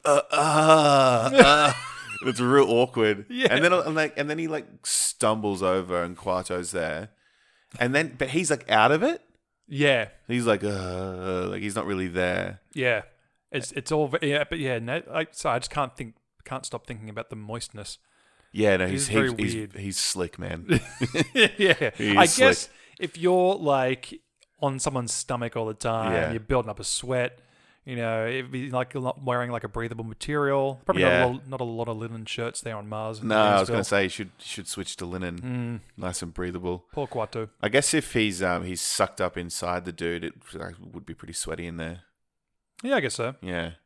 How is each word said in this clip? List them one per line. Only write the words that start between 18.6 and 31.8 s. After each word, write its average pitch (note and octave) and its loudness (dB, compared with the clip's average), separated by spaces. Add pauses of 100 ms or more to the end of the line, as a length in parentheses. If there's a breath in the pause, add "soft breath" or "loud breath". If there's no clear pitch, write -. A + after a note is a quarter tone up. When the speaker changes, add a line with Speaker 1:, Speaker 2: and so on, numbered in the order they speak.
Speaker 1:
no, F#2 2
Speaker 2:
It F#2 0
Speaker 1:
he's, C3+ -2
Speaker 2:
is - -4
very A#2+ 2
Speaker 1:
he's, A2+ -4
he's, G#2 -2
Speaker 2:
weird. G#2+ -10
Speaker 1:
he's G2 -6
slick, - -4
man. - -8
Speaker 2:
<laughs> D3+ 2 (560)
Yeah. F#3+ 2
Speaker 1:
He G#2+ 0
is G3+ 6
Speaker 2:
I F#3 10
Speaker 1:
slick. C4 4
Speaker 2:
guess - 2 (280 soft breath)
if F3 -8
you're, F3+ 4
like, C3 -2 (420)
on C3+ -2
someone's B2+ -4
stomach A#2+ -6
all A2+ -2
the A2 -6
time, A2+ -2
Speaker 1:
Yeah. D#2+ 0
Speaker 2:
you're A2+ -4
building A2 0
up G2+ -10
a G2+ -12
sweat, B2 -2 (480 soft breath)
you B2+ -10
know, A2+ -2
if B2+ -6
you're, C3 -6
like, B2+ -4
lo-, C3 -4
wearing, B2 -2
like, A#2 -4
a - -10
breathable A2+ -6
material, C#3 -2
probably F#3 2
Speaker 1:
Yeah. F2 6
Speaker 2:
not F2+ 6
a - 2
lo-, C3 -10
not C3 -8
a B2 -4
lot A#2 -4